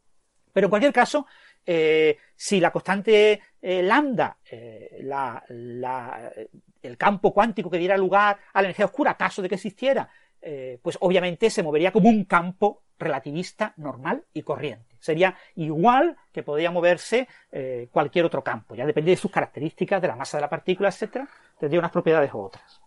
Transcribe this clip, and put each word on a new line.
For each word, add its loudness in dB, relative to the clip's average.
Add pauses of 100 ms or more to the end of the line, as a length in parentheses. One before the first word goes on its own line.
(520)
Pero 2
en -4
cualquier 2
caso, 0 (360)
eh, 2 (160)
si -2
la 4
constante, 4 (220)
eh, 0
lambda, 0 (120)
eh, -18
la, -6
la, -10 (500)
el -16
campo 0
cuántico 0
que -2
diera 0
lugar 2 (160)
a 2
la 2
energía 0
oscura, -2
caso -4
de -4
que -4
existiera, -4 (320)
eh, -12
pues -6
obviamente 2
se -2
movería 2
como 8
un 6
campo 0 (160)
relativista -6
normal -8
y -10
corriente. -10
Sería 0 (180)
igual 2 (160)
que -10
podría -2
moverse, 0 (220)
eh, -8
cualquier 2
otro -2
campo. -8
Ya -6
depende 0
de 6
sus -6
características, -4
de -2
la -6
masa -10
de -2
la -4
partícula, -2
etcétera. -8 (320)
Tendría 0
unas -4
propiedades 2
u -8
otras. -16